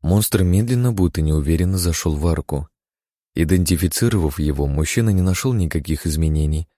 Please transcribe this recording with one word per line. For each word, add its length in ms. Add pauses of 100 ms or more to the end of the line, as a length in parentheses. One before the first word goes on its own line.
Монстр 420
медленно, 480
будто 300
неуверенно 560
зашёл 380
в 120
арку. 420 (640)
Идентифицировав 1040
его, 280
мужчина 420
не 120
нашёл 320
никаких 520
изменений 600 (100)